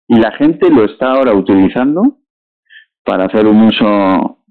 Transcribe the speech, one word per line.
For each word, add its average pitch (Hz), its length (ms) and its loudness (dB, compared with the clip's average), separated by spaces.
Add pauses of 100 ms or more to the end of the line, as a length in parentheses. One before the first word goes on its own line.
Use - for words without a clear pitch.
Y 117 140 0
la 110 120 0
gente 170 380 0
lo 127 140 2
está 131 300 -4
ahora 131 200 0
utilizando 120 840 0 (840)
para 95 200 -2
hacer 107 220 0
un 107 160 4
uso 104 760 0 (120)